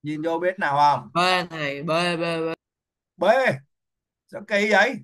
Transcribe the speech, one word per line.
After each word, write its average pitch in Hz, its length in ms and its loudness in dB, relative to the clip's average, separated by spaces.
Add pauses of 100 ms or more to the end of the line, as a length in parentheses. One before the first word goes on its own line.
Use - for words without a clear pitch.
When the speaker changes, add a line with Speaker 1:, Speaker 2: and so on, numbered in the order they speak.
Speaker 1:
Nhìn 151 180 -8
vô 165 180 -2
biết 185 200 -2
nào 143 180 0
không? 143 360 2
Speaker 2:
B - 40 0 (320)
thầy, 147 340 -8
B, 170 40 -8
B, 170 340 -2
B. 165 320 -4 (640)
Speaker 1:
B. 165 60 -2 (1040)
Sao 190 200 -14
kỳ 208 240 0
vậy? 208 320 4